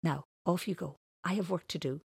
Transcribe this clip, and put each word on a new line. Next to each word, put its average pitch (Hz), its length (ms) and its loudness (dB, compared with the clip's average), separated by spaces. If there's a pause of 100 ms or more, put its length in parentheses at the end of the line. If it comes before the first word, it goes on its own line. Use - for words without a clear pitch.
Now, 147 220 0 (200)
off 175 220 2
you 196 60 0
go. 151 240 -6 (260)
I 190 120 0
have 190 160 0
work 175 160 -2
to - 100 -4
do 143 300 -2